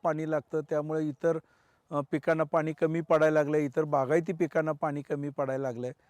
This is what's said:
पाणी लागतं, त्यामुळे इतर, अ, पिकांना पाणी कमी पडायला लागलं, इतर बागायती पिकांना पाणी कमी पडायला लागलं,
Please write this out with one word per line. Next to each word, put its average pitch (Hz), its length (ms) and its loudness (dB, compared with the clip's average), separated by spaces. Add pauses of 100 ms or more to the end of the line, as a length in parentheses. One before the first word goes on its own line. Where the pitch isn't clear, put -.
पाणी 156 280 -2
लागतं, 156 380 -2
त्यामुळे 156 380 -2
इतर, 160 300 0 (540)
अ, 147 100 -2 (100)
पिकांना 160 320 2
पाणी 156 300 0
कमी 160 280 0
पडायला 156 380 4
लागलं, 151 180 2
इतर 151 260 0
बागायती 151 500 0
पिकांना 160 380 0
पाणी 147 300 -4
कमी 143 280 -6
पडायला 135 320 -4
लागलं, 123 300 -6 (180)